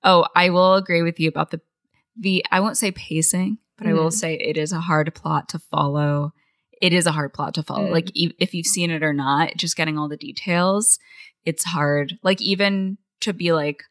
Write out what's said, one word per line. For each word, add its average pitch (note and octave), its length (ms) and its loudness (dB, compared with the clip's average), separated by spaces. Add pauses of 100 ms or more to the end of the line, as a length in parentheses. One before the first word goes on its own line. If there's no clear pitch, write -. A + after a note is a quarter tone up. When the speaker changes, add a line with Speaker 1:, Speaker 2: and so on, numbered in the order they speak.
Speaker 1:
Oh, F3+ 320 6
I F3+ 140 6
will F#3 260 6
agree F#3 260 2
with E3+ 180 -2
you D#3+ 100 2
about D3+ 220 -4
the, D#3+ 100 -10 (560)
the, F#3+ 340 0
I F3+ 80 2
won't G#3 180 0
say G3+ 140 -2
pacing, F#3 680 -2 (200)
but G#3 100 -4
I D#3+ 60 2
will D#3+ 160 2
Speaker 2:
Mm-hmm. - 80 -
Speaker 1:
say D#3+ 180 -4
it D#3 220 -4
is D#3 140 -2
a E3 100 -4
hard D#3+ 340 0
plot D#3 340 -4
to E3 100 -8
follow. D3 760 0 (480)
It F3+ 120 4
is F3 120 4
a E3+ 60 2
hard D3 220 -4
plot - 220 -6
to D#3 80 -4
follow. - 240 -4
Speaker 2:
Mm. F3 40 -2
Speaker 1:
Like, E3+ 220 0
e-, E3 260 -2
if F3+ 140 -2
you've E3 140 -4
seen E3+ 240 0
it D#3 120 -4
or D3+ 100 0
not, C#3+ 440 0
just E3+ 180 -2
getting D#3 220 0
all D3+ 120 -4
the D3 80 -10
details, F#3 840 0 (460)
it's E3 180 -2
hard. D3 600 -2
Like, F#3+ 180 0
even G3 560 -2 (240)
to G#3+ 120 -4
be E3+ 200 -2
like D3 380 -2